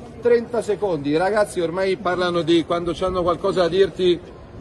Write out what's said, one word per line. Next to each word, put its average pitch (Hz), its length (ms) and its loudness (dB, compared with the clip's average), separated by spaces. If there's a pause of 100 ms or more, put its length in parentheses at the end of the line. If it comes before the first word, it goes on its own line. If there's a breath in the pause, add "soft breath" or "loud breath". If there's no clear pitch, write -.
(200)
trenta 233 440 2
secondi, 175 480 -2
i 151 60 2
ragazzi 202 420 0
ormai 185 380 0
parlano 175 440 0
di 165 240 2
quando 170 280 -2
c'hanno 185 280 -2
qualcosa 175 400 0
da 170 60 4
dirti, 180 520 2 (420)